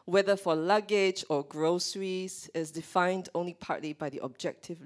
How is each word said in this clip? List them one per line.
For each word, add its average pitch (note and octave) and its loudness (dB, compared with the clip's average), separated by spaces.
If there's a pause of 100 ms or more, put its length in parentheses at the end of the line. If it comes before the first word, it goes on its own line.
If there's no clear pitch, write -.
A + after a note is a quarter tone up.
whether G3 4
for F3+ 2
luggage F#3+ 2
or D3 2
groceries, F3+ -2
is D#3 -4
defined F3+ 0
only F3 -4
partly - -6
by D3 -6
the C#3 -8
objective - -8